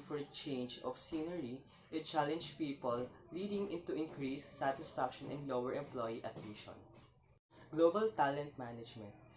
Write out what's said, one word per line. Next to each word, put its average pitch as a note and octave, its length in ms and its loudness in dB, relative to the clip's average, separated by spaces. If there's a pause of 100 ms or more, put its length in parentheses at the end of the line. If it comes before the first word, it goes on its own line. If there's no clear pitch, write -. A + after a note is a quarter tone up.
for D3 120 -2
a C#3+ 160 -4
change B2 500 -2
of B2+ 140 0
scenery D#3 640 -2 (280)
and D#3+ 140 -2
challenge D#3 540 2
people, B2+ 500 0 (240)
leading G3 400 0
into E3+ 220 -2
increased C#3+ 580 -2
satisfaction C3+ 800 0
and C#3+ 180 -4
lower B2 240 2
employee B2+ 500 -2
attrition. G#2+ 520 -8 (1000)
Global E3+ 400 8
talent C#3+ 440 4
management. A#2 580 -8 (200)